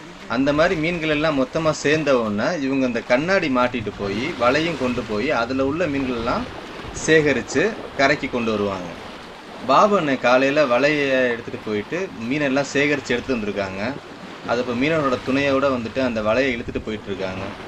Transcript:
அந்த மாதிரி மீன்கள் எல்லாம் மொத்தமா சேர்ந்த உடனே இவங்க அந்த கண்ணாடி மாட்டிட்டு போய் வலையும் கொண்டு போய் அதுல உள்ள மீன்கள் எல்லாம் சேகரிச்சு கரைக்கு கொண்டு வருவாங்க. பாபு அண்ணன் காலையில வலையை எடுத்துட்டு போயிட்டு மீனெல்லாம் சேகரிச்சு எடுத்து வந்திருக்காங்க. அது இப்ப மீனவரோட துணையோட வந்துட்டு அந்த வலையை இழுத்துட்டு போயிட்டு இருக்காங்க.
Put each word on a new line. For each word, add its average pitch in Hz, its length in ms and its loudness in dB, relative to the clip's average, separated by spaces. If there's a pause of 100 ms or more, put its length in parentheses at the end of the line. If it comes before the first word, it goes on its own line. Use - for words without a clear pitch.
(280)
அந்த 135 240 2
மாதிரி 165 280 2
மீன்கள் 160 280 -2
எல்லாம் 151 320 2
மொத்தமா 156 300 0
சேர்ந்த 147 500 2
உடனே 117 440 -2
இவங்க 135 220 0
அந்த 120 140 -2
கண்ணாடி 165 480 2
மாட்டிட்டு 123 500 0
போய் 110 420 -4
வலையும் 147 400 2
கொண்டு 123 280 0
போய் 107 220 0
அதுல 127 340 0
உள்ள 156 220 0
மீன்கள் 139 300 -2
எல்லாம் 131 280 -2 (640)
சேகரிச்சு 147 640 4 (260)
கரைக்கு 139 340 2
கொண்டு 117 200 0
வருவாங்க. 98 380 -2 (760)
பாபு 190 320 6
அண்ணன் 143 220 0
காலையில 135 440 4
வலையை 131 680 4
எடுத்துட்டு 117 340 -6
போயிட்டு 110 420 -2 (200)
மீனெல்லாம் 139 440 0
சேகரிச்சு 143 360 0
எடுத்து 123 280 0
வந்திருக்காங்க. 101 560 -4 (540)
அது 120 140 0
இப்ப 123 120 -2
மீனவரோட 139 540 2
துணையோட 139 480 2
வந்துட்டு 113 260 -4
அந்த 120 220 -2
வலையை 120 320 2
இழுத்துட்டு 120 300 -6
போயிட்டு 107 220 -6
இருக்காங்க. 95 360 -6 (260)